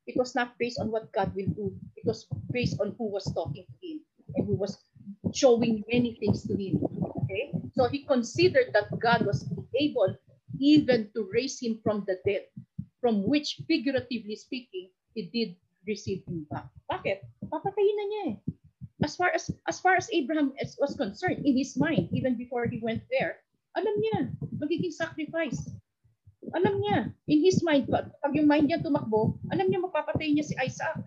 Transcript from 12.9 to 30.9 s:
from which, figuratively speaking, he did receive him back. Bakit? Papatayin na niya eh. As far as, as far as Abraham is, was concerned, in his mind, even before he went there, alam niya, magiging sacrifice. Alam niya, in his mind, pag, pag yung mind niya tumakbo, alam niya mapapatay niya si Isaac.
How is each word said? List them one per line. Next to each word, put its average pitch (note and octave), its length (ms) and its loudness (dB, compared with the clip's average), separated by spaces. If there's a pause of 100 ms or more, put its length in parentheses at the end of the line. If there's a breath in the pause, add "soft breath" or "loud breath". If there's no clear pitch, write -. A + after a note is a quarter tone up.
from G#3+ 240 2
which, D4 400 0
figuratively B3 720 -2
speaking, F#3+ 560 -12 (240)
he F#3 160 -8
did A3+ 240 -2 (320)
receive G3+ 400 -6
him E3+ 220 -6
back. - 180 -10 (240)
Bakit? C#4+ 320 -4 (240)
Papatayin G4 480 0
na G#4 100 -4
niya G#4 220 -4
eh. G#3 60 -4 (680)
As - 160 -2
far F4+ 160 0
as, - 160 -2 (160)
as - 160 -4
far F#4 160 6
as F4+ 160 -2
Abraham D4+ 480 0
is, - 160 -8
was C#4+ 220 0
concerned, C#4 480 -2
in C4+ 100 6
his C4+ 220 -2
mind, C#4+ 340 2
even B3 240 0
before A#3+ 320 -4
he A#3 160 -6
went A3 240 -2
there, - 320 -2 (380)
alam G#4 180 0
niya, G#4 320 0 (320)
magiging D#4 320 -2
sacrifice. D#4+ 800 -6 (800)
Alam G4+ 320 0
niya, F#4+ 240 0 (240)
in D4+ 80 6
his F#4 240 4
mind, D4 240 4
pag, - 320 -2
pag D4+ 160 0
yung D4+ 140 6
mind D4 180 6
niya D#4+ 160 0
tumakbo, A#3 640 2
alam F#4+ 240 2
niya F#4+ 80 0
mapapatay D#4 480 -2
niya D4 160 4
si - 160 -6
Isaac. C4+ 460 -4